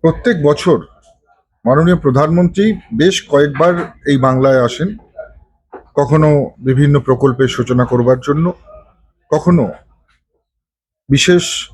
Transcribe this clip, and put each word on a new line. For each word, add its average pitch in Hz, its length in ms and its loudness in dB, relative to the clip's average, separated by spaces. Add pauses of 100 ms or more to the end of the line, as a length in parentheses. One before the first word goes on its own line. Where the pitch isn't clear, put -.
প্রত্যেক 190 400 0
বছর 147 340 0 (880)
মাননীয় 165 400 2
প্রধানমন্ত্রী 170 600 0 (280)
বেশ 165 220 0 (140)
কয়েকবার 147 440 2 (320)
এই 143 120 0
বাংলায় 131 480 2
আসেন, 156 240 -4 (1040)
কখনো 151 340 2 (280)
বিভিন্ন 135 420 2
প্রকল্পের 127 560 0
সূচনা 123 300 0
করবার 123 340 0
জন্য, 147 260 -2 (840)
কখনো 156 320 0 (1500)
বিশেষ 175 340 2 (300)